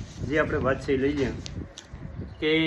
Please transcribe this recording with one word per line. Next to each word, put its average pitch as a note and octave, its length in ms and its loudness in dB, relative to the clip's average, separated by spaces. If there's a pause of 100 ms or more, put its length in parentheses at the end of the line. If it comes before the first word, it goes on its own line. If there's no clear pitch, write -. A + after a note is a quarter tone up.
(300)
જે D#3 100 4
આપણે D3 180 2
વાત C3 280 2
છે, D3 80 2
એ C3 40 4
લઈ C#3+ 200 2
લઈએ C3 140 2 (1080)
કે D#3 140 2 (140)